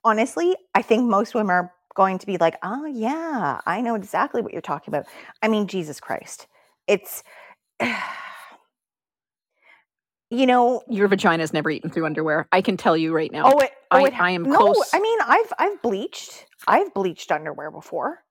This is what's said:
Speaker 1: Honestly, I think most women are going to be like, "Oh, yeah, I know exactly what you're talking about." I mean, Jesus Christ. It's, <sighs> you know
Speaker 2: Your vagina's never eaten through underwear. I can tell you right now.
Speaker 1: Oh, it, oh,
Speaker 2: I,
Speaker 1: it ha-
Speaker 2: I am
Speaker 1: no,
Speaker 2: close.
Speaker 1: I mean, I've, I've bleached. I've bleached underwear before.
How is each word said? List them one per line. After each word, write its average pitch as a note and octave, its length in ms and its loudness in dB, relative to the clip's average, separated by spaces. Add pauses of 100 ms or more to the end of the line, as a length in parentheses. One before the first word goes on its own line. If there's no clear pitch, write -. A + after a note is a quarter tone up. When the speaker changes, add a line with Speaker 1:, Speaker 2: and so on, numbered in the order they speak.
Speaker 1:
Honestly, A#3 500 2 (180)
I A#3 80 4
think A3+ 280 2
most G#3 260 0
women G#3+ 160 0
are F3+ 200 0 (240)
going F#3+ 240 2
to - 80 -14
be F#3+ 100 -4
like, E3 240 2
"Oh, B3 240 -8
yeah, C4 800 -4
I G3 160 -2
know A#3 140 -2
exactly - 460 -4
what - 120 -8
you're - 80 -8
talking D#3 320 -8
about." C#3+ 120 -4 (360)
I A3 60 0
mean, G#3+ 200 0
Jesus E3 320 -8
Christ. - 460 -12 (420)
It's, - 360 -2 (560)
<sighs> - 20 -4 (2500)
you B3+ 160 2
know B3 440 4
Speaker 2:
Your G3+ 180 2
vagina's E3 460 2
never D#3 160 -2
eaten D#3 200 -6
through D#3+ 160 -4
underwear. D3+ 460 -2
I F#3 100 4
can F#3+ 160 -2
tell E3+ 200 2
you D#3+ 160 -2
right D#3 180 -2
now. D3+ 120 -4 (100)
Speaker 1:
Oh, D4 60 6
it, C4+ 120 2 (200)
oh, - 120 6
Speaker 2:
I, C4+ 40 4
Speaker 1:
it C#4 60 0
ha- F3+ 120 0
Speaker 2:
I F3+ 60 2
am E3+ 120 -2
Speaker 1:
no, C#4+ 140 2
Speaker 2:
close. G4 360 4
Speaker 1:
I F4 60 2
mean, A4 260 0
I've, F#4+ 340 2
I've G4 220 -2
bleached. - 640 -6 (220)
I've E4+ 260 2
bleached F#3 380 -4
underwear D3+ 400 -6
before. E3+ 580 -8